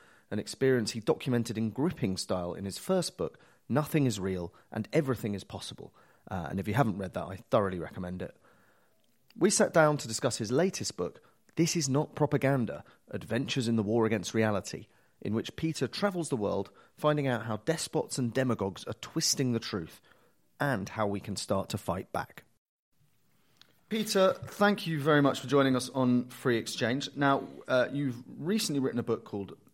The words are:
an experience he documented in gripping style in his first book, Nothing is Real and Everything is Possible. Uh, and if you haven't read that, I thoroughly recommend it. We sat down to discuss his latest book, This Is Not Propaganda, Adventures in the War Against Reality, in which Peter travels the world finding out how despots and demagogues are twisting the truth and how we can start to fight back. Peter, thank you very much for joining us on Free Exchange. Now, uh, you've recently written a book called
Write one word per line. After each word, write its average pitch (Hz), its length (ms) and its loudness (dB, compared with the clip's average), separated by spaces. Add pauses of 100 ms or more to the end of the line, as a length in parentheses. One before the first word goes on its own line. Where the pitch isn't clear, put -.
(320)
an 107 80 -4
experience 123 520 2
he 120 80 -6
documented 120 580 0
in 110 120 0
gripping 117 480 -2
style 87 360 -2
in 90 120 -8
his 95 120 -8
first 185 400 -2
book, - 220 -4 (300)
Nothing 147 360 2
is 104 140 0
Real 92 340 -4 (160)
and 110 220 -6
Everything 123 420 0
is 95 120 -8
Possible. - 480 -14 (360)
Uh, 87 200 -6
and 95 100 -4
if 87 80 -4
you 101 60 0
haven't 110 240 2
read 95 160 -6
that, 87 120 -6
I 92 120 -10 (140)
thoroughly 98 280 2
recommend 90 420 -8
it. - 140 -10 (1040)
We 202 120 6
sat - 240 4
down 151 240 8
to 123 100 -8
discuss 113 300 -2
his 113 160 -4
latest 170 420 0
book, - 260 -6 (360)
This 165 180 2
Is 143 140 -2
Not 147 260 0
Propaganda, 135 680 0 (260)
Adventures 110 560 -2
in 117 80 2
the 110 80 2
War 110 220 4
Against 104 280 0
Reality, 110 540 0 (340)
in 104 140 -2
which - 220 -4
Peter 156 280 -2
travels 180 440 -2
the 131 80 -2
world 98 320 0 (260)
finding 151 320 2
out 117 180 0
how 110 120 -2
despots - 600 -4
and 117 160 0
demagogues 110 520 0
are 110 160 -6
twisting 139 500 0
the 113 80 0
truth - 400 -6 (600)
and 127 260 0
how 107 200 -2
we 101 120 -2
can 95 160 -8
start 98 340 -2
to 107 80 -4
fight - 360 -6
back. - 320 -6 (1400)
Peter, 208 440 4
thank - 540 2
you 156 140 -2
very 147 200 8
much 139 200 4
for 135 60 -10
joining 135 280 6
us 123 180 -2
on 123 360 4
Free 120 280 0
Exchange. 123 600 -2
Now, 139 260 4 (240)
uh, 127 240 4
you've 135 320 -4 (160)
recently 160 400 0
written 127 200 0
a 113 40 0
book 110 220 -2
called 98 320 -8 (160)